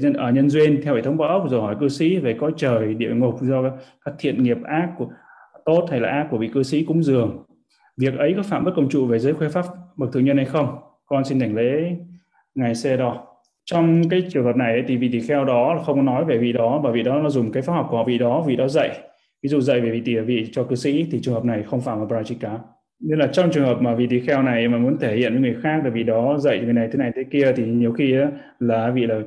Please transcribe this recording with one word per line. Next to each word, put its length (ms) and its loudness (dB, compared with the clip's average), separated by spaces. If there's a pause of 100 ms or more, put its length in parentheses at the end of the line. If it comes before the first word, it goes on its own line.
nhân, 120 2
ờ, 180 -2
nhân 180 4
duyên 340 4
theo 120 0
hệ 60 0
thống 160 -2
bảo 120 0
ốc, 200 0
rồi 120 0
hỏi 180 -4
cư 80 0
sĩ 300 0
về 160 0
cõi 240 -2
trời, 360 0
địa 200 -2
ngục 280 2
do 220 0 (420)
các 140 -6
thiện 240 0
nghiệp 200 2
ác 340 -2
của, 100 -6 (580)
tốt 260 2
hay 80 0
là 100 0
ác 220 -2
của 60 -2
vị 160 -4
cư 100 0
sĩ 200 0
cúng 200 0
dường. 400 0 (580)
Việc 160 0
ấy 200 2
có 60 -2
phạm 220 -2
bất 100 2
công 140 2
trụ 160 2
về 140 2
giới 140 2
khuê 160 -2
pháp 160 -2 (320)
bậc 160 -4
thượng 120 2
nhân 120 4
hay 80 2
không? 320 -2 (280)
Con 180 0
xin 160 -2
đảnh 160 -2
lễ 400 0 (600)
Ngài 200 0
Sê 220 0
Đo. 300 -4 (380)
Trong 440 4
cái 200 2
trường 160 0
hợp 100 2
này 160 2
ấy, 160 0
thì 100 0
vị 140 0
tỳ 80 -2
kheo 260 0
đó 280 2
là 100 -4
không 120 -2
có 60 2
nói 240 2
về 120 2
vị 140 2
đó, 320 0
và 80 0
vị 120 0
đó 180 0
nó 80 0
dùng 220 0
cái 120 -2
pháp 100 -4
học 160 -2
của 180 0
vị 100 0
đó, 300 0
vị 80 0
đó 120 0
dạy. 320 0 (440)
Ví 60 -4
dụ 120 2
dạy 200 2
về 80 0
vị 160 -2
tỳ, 100 0
vị 360 -2
cho 120 -4
cư 120 -4
sĩ 360 -2
thì 100 -2
trường 120 -2
hợp 120 -2
này 180 -2
không 180 -4
phạm 160 -6
vào 100 -4
Parajika. 500 -6 (520)
Nên 100 0
là 80 4
trong 240 2
trường 140 2
hợp 160 2
mà 140 2
vị 140 2
tỳ 100 2
kheo 240 0
này 240 2
mà 100 2
muốn 200 2
thể 180 -2
hiện 180 0
với 80 2
người 220 0
khác 200 0
là 60 -2
vị 140 -2
đó 340 2
dạy 220 2
người 140 0
này 180 0
thế 60 -2
này 180 -2
thế 160 -6
kia 240 2
thì 100 -2
nhiều 260 2
khi 260 2
á, 140 2 (280)
là 320 0
vị 160 0
là 200 -2